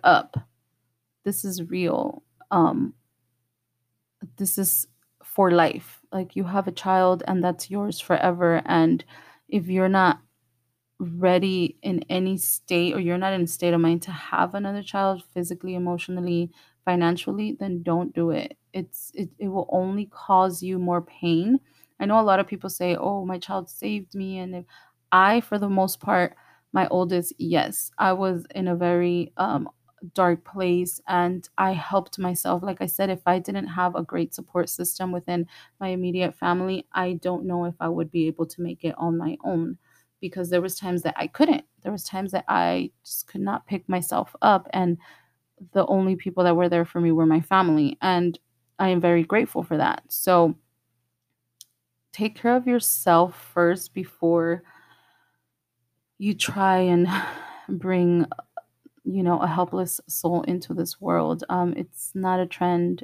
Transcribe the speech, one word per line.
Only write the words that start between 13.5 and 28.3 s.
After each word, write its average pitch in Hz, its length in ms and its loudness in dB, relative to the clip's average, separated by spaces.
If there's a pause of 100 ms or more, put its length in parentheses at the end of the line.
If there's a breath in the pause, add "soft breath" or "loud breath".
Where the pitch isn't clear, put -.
of 170 80 4
mind 170 220 4
to 190 80 -10
have 180 420 -2
another 202 300 -6
child 196 400 -2 (100)
physically, 180 420 -6
emotionally, 175 760 -2 (340 soft breath)
financially, 180 760 0
then 185 240 -6
don't 170 300 -2
do 170 160 0
it. - 280 -4 (160)
It's, - 400 -10
it, - 160 -8 (100)
it 202 80 -6
will 190 220 -4
only 190 360 -2
cause 185 560 2
you 185 180 -4
more 175 220 0
pain. 170 580 0 (400 soft breath)
I 196 60 -4
know 214 140 4
a 220 40 6
lot 190 160 6
of 190 80 0
people 190 220 -8
say, 180 260 -2
"Oh, 196 300 -4
my 185 140 -6
child 190 300 -8
saved 202 460 -8
me." 190 240 -8
And 185 160 -10
if, 180 100 -12 (460 soft breath)
I, 196 300 6
for 214 160 -4
the 202 120 -2
most 190 300 0
part, 185 360 0 (380 soft breath)
my 190 160 2
oldest, 180 480 0
yes, - 600 -2
I 190 160 2
was 185 400 -2